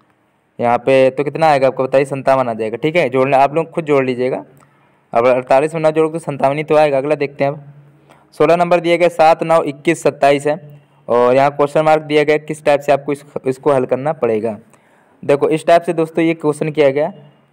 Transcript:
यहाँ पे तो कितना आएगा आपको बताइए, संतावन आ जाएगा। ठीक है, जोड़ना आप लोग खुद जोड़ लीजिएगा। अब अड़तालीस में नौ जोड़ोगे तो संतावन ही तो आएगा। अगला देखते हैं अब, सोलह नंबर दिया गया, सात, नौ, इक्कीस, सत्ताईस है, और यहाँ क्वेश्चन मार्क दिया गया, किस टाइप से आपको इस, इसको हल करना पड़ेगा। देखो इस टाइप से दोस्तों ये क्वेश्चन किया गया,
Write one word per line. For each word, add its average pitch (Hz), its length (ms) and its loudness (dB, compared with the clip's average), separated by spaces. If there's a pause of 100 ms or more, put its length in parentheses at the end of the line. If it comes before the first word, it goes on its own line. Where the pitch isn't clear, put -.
(600)
यहाँ 120 200 0
पे 135 300 4
तो 147 140 -2
कितना 151 240 -2
आएगा 139 200 2
आपको 131 160 -2
बताइए, 135 220 0
संतावन 135 440 -2
आ 113 40 -4
जाएगा। 110 240 -6
ठीक 156 180 -4
है, 160 140 0
जोड़ना 131 300 0
आप 139 160 2
लोग 156 160 -4
खुद 170 140 -8
जोड़ 143 200 2
लीजिएगा। 127 380 -4 (680)
अब 117 140 2
अड़तालीस 131 480 2
में 160 60 -6
नौ 156 100 2
जोड़ोगे 156 220 0
तो 165 80 -10
संतावन 143 360 -2
ही 156 60 -6
तो 151 140 -2
आएगा। 151 200 2
अगला 147 200 -2
देखते 143 260 -6
हैं 139 80 0
अब, 151 120 -16 (720)
सोलह 156 200 2
नंबर 175 240 0
दिया 170 180 0
गया, 175 120 2
सात, 165 340 2
नौ, 165 200 2
इक्कीस, 151 400 -4
सत्ताईस 143 440 0
है, 147 100 -2 (500)
और 123 280 2
यहाँ 139 160 4
क्वेश्चन 143 300 0
मार्क 156 220 2
दिया 147 200 0
गया, 151 160 0
किस 151 260 -12
टाइप 143 160 2
से 147 100 -2
आपको 139 200 -2
इस, 143 120 -8 (220)
इसको 131 260 -2
हल 131 140 0
करना 131 280 -4
पड़ेगा। 113 440 -4 (680)
देखो 143 260 0
इस 156 180 -4
टाइप 170 140 4
से 139 120 -4
दोस्तों 160 300 -2
ये 165 120 0
क्वेश्चन 151 360 -4
किया 143 180 2
गया, 147 220 -2 (420)